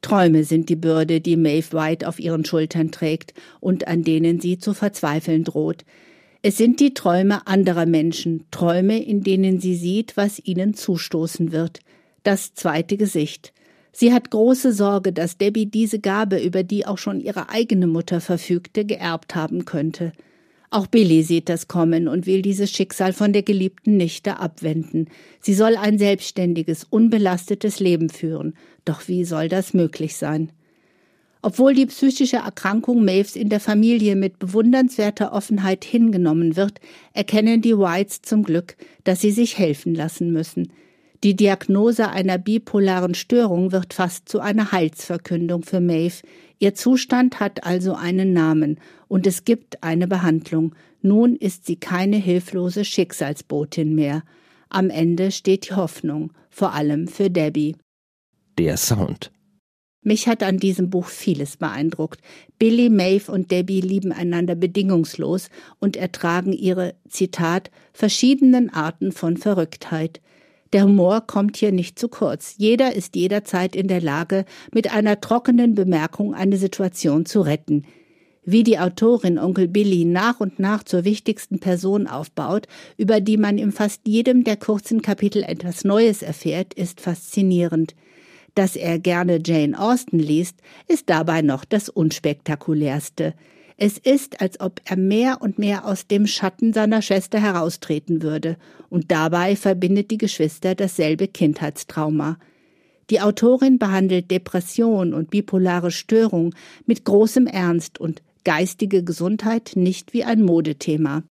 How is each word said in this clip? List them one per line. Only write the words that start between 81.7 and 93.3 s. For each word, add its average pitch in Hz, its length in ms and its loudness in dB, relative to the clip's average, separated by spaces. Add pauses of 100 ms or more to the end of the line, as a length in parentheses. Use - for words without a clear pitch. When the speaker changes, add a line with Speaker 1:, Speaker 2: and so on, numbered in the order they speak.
Speaker 1:
aufbaut, 160 600 -6 (320)
über 214 240 2
die 214 160 2
man 208 180 2
in 202 160 0
fast 208 340 -4
jedem 240 380 4
der 214 120 0
kurzen 214 440 -2
Kapitel 202 440 -2
etwas 175 400 -8
Neues 208 380 4
erfährt, 165 520 -6
ist 180 260 -6
faszinierend. 175 920 0 (600)
Dass 190 220 0
er 170 220 -2
gerne 175 460 0
Jane 156 360 0
Austen 233 380 0
liest, 156 420 -2 (260)
ist - 220 -2
dabei 165 340 2
noch 139 220 0
das 208 240 -2
Unspektakulärste. 151 1500 -4 (420)